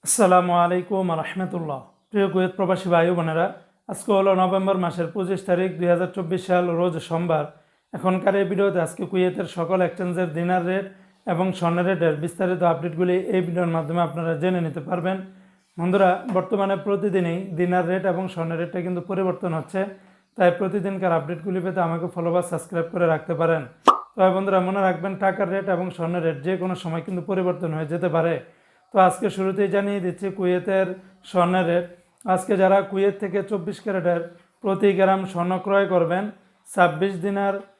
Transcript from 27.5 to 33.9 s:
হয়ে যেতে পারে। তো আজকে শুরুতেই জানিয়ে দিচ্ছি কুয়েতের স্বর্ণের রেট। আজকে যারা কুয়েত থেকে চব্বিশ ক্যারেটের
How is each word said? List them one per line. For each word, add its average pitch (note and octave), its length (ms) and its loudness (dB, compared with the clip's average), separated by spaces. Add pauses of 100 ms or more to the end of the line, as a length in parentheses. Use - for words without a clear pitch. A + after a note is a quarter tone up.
হয়ে D#3 220 -4
যেতে F3 220 -2
পারে। E3 180 2 (600)
তো G#3 40 4
আজকে F#3 320 4
শুরুতেই F#3+ 400 0
জানিয়ে G3+ 300 0
দিচ্ছি F3+ 300 -6
কুয়েতের F#3+ 560 0 (440)
স্বর্ণের F3+ 360 4
রেট। F3 200 0 (380)
আজকে F#3 320 0
যারা F#3+ 220 6 (120)
কুয়েত G3 300 2
থেকে G3 180 -4 (120)
চব্বিশ G3+ 300 -4
ক্যারেটের F3 400 0 (400)